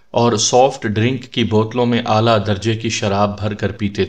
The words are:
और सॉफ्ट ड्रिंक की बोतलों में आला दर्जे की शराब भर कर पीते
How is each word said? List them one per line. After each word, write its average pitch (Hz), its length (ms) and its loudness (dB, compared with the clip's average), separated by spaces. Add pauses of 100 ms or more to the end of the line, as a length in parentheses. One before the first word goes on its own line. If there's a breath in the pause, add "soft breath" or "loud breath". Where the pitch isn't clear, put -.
(140 loud breath)
और 117 240 2
सॉफ्ट 127 480 2
ड्रिंक 110 380 0
की 120 220 -2
बोतलों 110 400 0
में 120 180 0
आला 113 340 2
दर्जे 107 380 -2
की 110 140 -4
शराब 104 500 0
भर 107 140 -4
कर 101 180 -4
पीते 98 360 -2